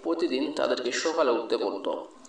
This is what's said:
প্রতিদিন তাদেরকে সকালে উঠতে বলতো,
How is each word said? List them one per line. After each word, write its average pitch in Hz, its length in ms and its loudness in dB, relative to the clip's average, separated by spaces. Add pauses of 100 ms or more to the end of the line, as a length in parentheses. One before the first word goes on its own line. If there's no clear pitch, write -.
প্রতিদিন 147 500 0
তাদেরকে 127 400 0
সকালে 160 380 2
উঠতে 117 260 0
বলতো, 98 520 -4 (200)